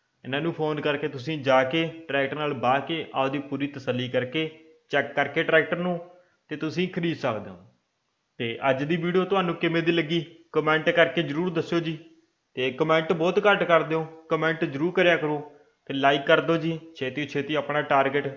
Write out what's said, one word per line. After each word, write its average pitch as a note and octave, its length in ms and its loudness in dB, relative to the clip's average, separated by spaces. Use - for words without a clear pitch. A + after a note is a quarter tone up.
ਇਹਨਾਂ C3 160 -2
ਨੂੰ E3 120 -2
ਫੋਨ D3+ 280 -2
ਕਰਕੇ D3+ 280 0
ਤੁਸੀਂ C#3 320 -6
ਜਾ C3 240 6
ਕੇ E3 220 0
ਟਰੈਕਟਰ C#3 280 -2
ਨਾਲ D3 200 -2
ਬਾਹ B2 240 2
ਕੇ D#3+ 240 -6
ਆਪਦੀ C3+ 260 0
ਪੂਰੀ C#3+ 280 -6
ਤਸੱਲੀ B2+ 400 -4
ਕਰਕੇ B2+ 400 -2
ਚੈੱਕ C#3 240 0
ਕਰਕੇ C#3+ 280 0
ਟਰੈਕਟਰ E3 360 4
ਨੂੰ F3 200 -2
ਤੇ D3+ 60 -6
ਤੁਸੀਂ D#3+ 320 -2
ਖਰੀਦ E3+ 300 -2
ਸਕਦੇ G#2 320 -4
ਹੋ। F#2 60 -16
ਤੇ A#2 180 -4
ਅੱਜ C3+ 140 0
ਦੀ D#3+ 120 0
ਵੀਡੀਓ F3 280 0
ਤੁਹਾਨੂੰ F#3 300 0
ਕਿਵੇਂ E3 280 0
ਦੀ E3+ 100 2
ਲੱਗੀ, E3 280 0
ਕੁਮੈਂਟ D#3 380 2
ਕਰਕੇ E3 320 4
ਜ਼ਰੂਰ D#3+ 300 -2
ਦੱਸਿਓ E3 280 0
ਜੀ, D#3 180 -6
ਤੇ B2+ 160 0
ਕੁਮੈਂਟ D#3+ 400 2
ਬਹੁਤ F3+ 340 0
ਘੱਟ G3 180 4
ਕਰਦੇ D#3+ 300 2
ਹੋ, D#3+ 100 0
ਕੁਮੈਂਟ D#3+ 360 0
ਜ਼ਰੂਰ D3+ 280 -2
ਕਰਿਆ F3 240 4
ਕਰੋ, D3 260 -2
ਤੇ C#3 60 -6
ਲਾਈਕ C#3 320 4
ਕਰ D#3+ 140 6
ਦਿਓ D#3+ 160 2
ਜੀ। D#3+ 220 -2
ਛੇਤੀ C3+ 300 -4
ਛੇਤੀ C#3+ 280 -4
ਆਪਣਾ D3 280 -2
ਟਾਰਗੇਟ C#3 540 2